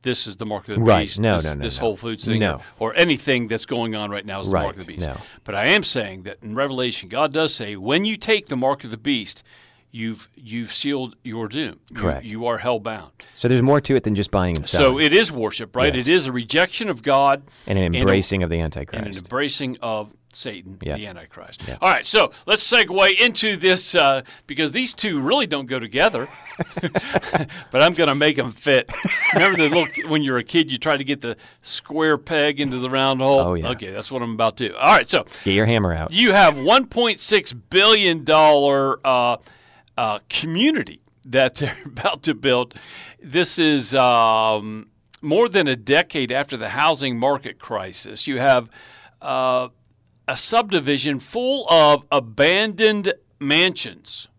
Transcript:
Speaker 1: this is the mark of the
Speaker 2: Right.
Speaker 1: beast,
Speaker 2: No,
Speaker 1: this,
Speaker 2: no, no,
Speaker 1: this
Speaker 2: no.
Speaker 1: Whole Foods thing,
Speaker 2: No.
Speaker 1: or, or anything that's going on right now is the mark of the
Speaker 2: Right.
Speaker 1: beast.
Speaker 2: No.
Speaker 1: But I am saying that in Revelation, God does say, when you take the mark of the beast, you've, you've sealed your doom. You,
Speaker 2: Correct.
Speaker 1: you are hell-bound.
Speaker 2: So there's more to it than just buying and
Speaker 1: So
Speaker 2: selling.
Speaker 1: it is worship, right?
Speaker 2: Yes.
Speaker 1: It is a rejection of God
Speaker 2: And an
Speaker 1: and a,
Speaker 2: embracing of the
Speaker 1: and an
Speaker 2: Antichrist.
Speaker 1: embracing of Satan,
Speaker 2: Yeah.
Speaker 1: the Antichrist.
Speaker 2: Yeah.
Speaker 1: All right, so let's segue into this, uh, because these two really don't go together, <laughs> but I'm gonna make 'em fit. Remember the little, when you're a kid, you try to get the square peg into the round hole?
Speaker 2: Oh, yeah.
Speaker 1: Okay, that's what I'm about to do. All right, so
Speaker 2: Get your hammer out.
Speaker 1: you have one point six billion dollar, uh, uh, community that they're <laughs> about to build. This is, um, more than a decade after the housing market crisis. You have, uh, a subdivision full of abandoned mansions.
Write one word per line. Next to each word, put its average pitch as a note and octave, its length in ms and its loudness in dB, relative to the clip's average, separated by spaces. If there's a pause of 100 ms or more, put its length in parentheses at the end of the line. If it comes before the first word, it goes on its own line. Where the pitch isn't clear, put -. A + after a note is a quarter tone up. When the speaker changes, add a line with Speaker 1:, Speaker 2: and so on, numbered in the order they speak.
Speaker 1:
this B2 240 -4
is F#2+ 100 -14
the A2 80 -10
mark G#2 240 -8
of G#2 60 -6
the A2+ 60 0
Speaker 2:
Right. G#2+ 220 6
Speaker 1:
beast, G2+ 160 -6
Speaker 2:
No, G#2+ 160 2
Speaker 1:
this, E2 100 0
Speaker 2:
no, D#2 100 -2
no, C#2+ 60 -8
Speaker 1:
this - 160 -6
Speaker 2:
no. - 40 -6
Speaker 1:
Whole A2 160 -2
Foods A2+ 280 -8
thing, A2 140 0
Speaker 2:
No. F2 220 -2 (180)
Speaker 1:
or, A2+ 120 -2
or - 40 -8
anything C3+ 520 0
that's A2 180 -6
going A#2 300 -4
on G#2 160 -8
right G2+ 140 -8
now G2 160 -8
is F#2+ 60 -6
the F#2+ 60 -2
mark F#2 240 -2
of F#2 80 -16
the E2 60 -18
Speaker 2:
Right. D#2 80 -14
Speaker 1:
beast. E2+ 100 -6
Speaker 2:
No. B1+ 80 -10 (260)
Speaker 1:
But G2 120 -10
I G#2 120 -2
am F#3 160 2
saying G2 400 -6
that G2 200 -14
in G#2+ 120 -12
Revelation, B2+ 540 -4
God C#3 240 -2
does D#3 200 -2
say, G#2 220 -8
when C3+ 300 -2
you A3 120 -4
take G#3+ 300 -2
the C#3+ 80 -6
mark C3 280 -2
of A#2+ 80 -12
the A2+ 60 -12
beast, A2+ 460 -6 (480)
you've, A2+ 440 -10
you've A#2 380 -10
sealed C3+ 500 -6
your A2+ 240 -8
doom. A#2+ 320 -8 (120)
You, - 60 -16
Speaker 2:
Correct. D#2+ 280 -4
Speaker 1:
you A2 220 -10
are A#2 120 -2
hell-bound. A2 520 -4 (240)
Speaker 2:
So - 120 -2
there's B2 140 4
more C#3 200 4
to C#3 140 0
it A#2+ 80 2
than G#2+ 120 0
just G2+ 160 -2
buying F2+ 260 0
and C#2+ 80 -6
Speaker 1:
So - 120 -2
Speaker 2:
selling. C3+ 280 4
Speaker 1:
it D3 80 4
is G3+ 180 4
worship, A2+ 440 -6
right? C3+ 180 2
Speaker 2:
Yes. B2+ 140 -2
Speaker 1:
It D#3 40 2
is F3 160 2
a C3 40 -4
rejection D#3 580 -2
of A#2+ 140 -6
God C#3 400 4 (240)
Speaker 2:
And G2 100 0
an F#2+ 80 2
Speaker 1:
and E2+ 100 0
a, - 40 -2
Speaker 2:
embracing F#2+ 440 2
of E2+ 60 -2
the E2 100 -2
Speaker 1:
and D#2+ 160 -4
an - 80 -8
Speaker 2:
Antichrist. F#2+ 360 -10
Speaker 1:
embracing B2+ 600 -6
of A2 320 -8 (200)
Satan, F#2+ 480 -14
Speaker 2:
Yeah. D2 140 -6
Speaker 1:
the G#2 120 -10
Antichrist. F2+ 600 -20
Speaker 2:
Yeah. - 140 -12
Speaker 1:
All F#3 80 4
right, B2+ 160 0
so G#3 260 2 (140)
let's G#3+ 200 2
segue G3 540 2
into A3 380 2
this, F#3 360 2
uh, C#3 280 4 (260)
because D3 240 -2
these B3 220 -4
two F3+ 260 -2
really G#3+ 260 2
don't C#3+ 200 -6
go C3 120 -6
together, B2+ 480 0 (320)
<laughs> - 240 -6 (920)
but C3 100 4
I'm E3+ 120 6
gonna D3+ 220 2
make D3 240 2
'em B2 120 -4
fit. C3+ 380 2 (440)
Remember F#3 240 2
the D#3 180 4
little, E3+ 340 -2
when D#3 140 0
you're C3 140 -2
a A#2 60 -2
kid, D#3+ 280 0
you B2+ 60 -4
try D3 200 0
to C#3 60 -4
get C#3 180 -4
the A#2 140 -6 (260)
square D#3 560 -2
peg D3 420 0
into C3+ 180 -4
the B2+ 120 -6
round C3+ 320 0
hole? C3+ 180 4
Speaker 2:
Oh, F2+ 160 0
yeah. E2 140 -4
Speaker 1:
Okay, A2+ 220 -8
that's G#2 200 -10
what C3 100 -6
I'm A#2 120 -6
about A2+ 240 0
to A#2 120 -2
do. E2+ 60 -10
All D#3+ 200 6
right, A#3 140 2
so - 160 0 (180)
Speaker 2:
Get G2 100 0
your G#2 120 4
hammer G#2+ 280 2
out. D#2+ 180 -6
Speaker 1:
you G#3 220 2
have E3+ 240 6
one G#3+ 280 2
point A#3 340 -2
six - 340 0
billion F#3 680 4
dollar, C#3+ 840 6
uh, B2 320 2 (600)
uh, G#2+ 220 -2 (100)
community F#3+ 720 -2 (240)
that C3 300 2
they're B2+ 260 -8
<laughs> - 40 -20
about C#3+ 380 -6
to D#3+ 100 0
build. B2 400 0 (480)
This E3 380 -2
is, D3 340 2
um, A2 920 2 (340)
more E3+ 280 2
than F3+ 180 2
a C3 80 0
decade C3+ 560 -2
after C3+ 260 -4
the A2 120 -8
housing C3+ 500 -2
market C3 400 -2
crisis. G#2 680 -8
You C3+ 120 -4
have, B2+ 300 4 (520)
uh, B2+ 480 -2 (580)
a B2+ 100 -4
subdivision D3 840 0
full B3+ 500 -4
of D3+ 420 6
abandoned F#3 1040 2 (260)
mansions. D3 880 -2 (120)